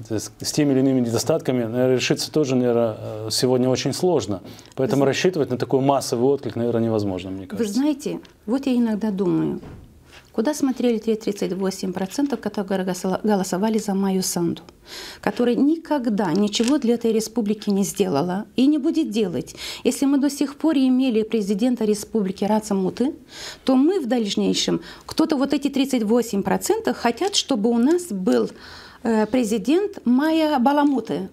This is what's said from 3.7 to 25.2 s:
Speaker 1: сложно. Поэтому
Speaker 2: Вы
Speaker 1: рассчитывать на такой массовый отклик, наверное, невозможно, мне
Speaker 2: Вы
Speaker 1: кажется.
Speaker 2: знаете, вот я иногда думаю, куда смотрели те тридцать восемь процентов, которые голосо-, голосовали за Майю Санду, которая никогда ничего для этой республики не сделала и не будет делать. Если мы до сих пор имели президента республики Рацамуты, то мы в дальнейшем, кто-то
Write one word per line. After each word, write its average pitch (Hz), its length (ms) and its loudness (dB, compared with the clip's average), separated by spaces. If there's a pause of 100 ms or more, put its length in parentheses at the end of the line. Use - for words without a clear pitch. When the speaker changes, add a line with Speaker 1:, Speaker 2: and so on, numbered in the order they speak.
Speaker 1:
сложно. 135 480 0 (340)
Поэтому 131 280 2
Speaker 2:
Вы 131 40 4
Speaker 1:
рассчитывать 160 420 0
на 123 80 -2
такой 120 220 0
массовый 131 500 2
отклик, 135 280 -2
наверное, 117 240 0
невозможно, 101 500 -2
мне 95 120 -10
Speaker 2:
Вы 92 40 -16
Speaker 1:
кажется. 208 260 -4
Speaker 2:
знаете, 269 460 -2 (260)
вот 269 200 -2
я 254 100 2
иногда 220 360 0
думаю, 160 500 -2 (720)
куда 254 200 0
смотрели 247 460 0
те 220 160 0
тридцать 202 380 -4
восемь 190 400 -4
процентов, 226 480 -2
которые 196 440 -4
голосо-, 185 380 -2
голосовали 208 540 0
за 208 160 -2
Майю 190 300 0
Санду, 170 380 -2 (600)
которая 240 340 0
никогда 254 760 0
ничего 208 460 2
для 240 160 0
этой 233 180 0
республики 214 580 -2
не 196 140 2
сделала 175 640 -2 (100)
и 254 120 4
не 302 100 4
будет 294 320 0
делать. 196 460 -4 (280)
Если - 220 0
мы 277 120 4
до 277 120 2
сих 285 260 -4
пор 311 220 0
имели 254 460 2
президента 220 600 0
республики 208 640 -2
Рацамуты, 208 680 0 (500)
то 254 100 4
мы 330 240 4
в 277 80 -4
дальнейшем, 196 720 0 (240)
кто-то - 300 0